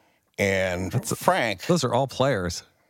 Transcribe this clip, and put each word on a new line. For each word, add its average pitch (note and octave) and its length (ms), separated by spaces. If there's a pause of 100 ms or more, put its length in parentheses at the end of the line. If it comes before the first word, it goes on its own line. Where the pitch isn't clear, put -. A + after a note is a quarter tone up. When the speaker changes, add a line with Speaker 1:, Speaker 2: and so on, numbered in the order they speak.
(380)
Speaker 1:
And F#2 540
Speaker 2:
That's - 200
a - 40
Speaker 1:
Frank C#3 500
Speaker 2:
Those F3 180
are - 100
all C3 140
players. G#2+ 560 (260)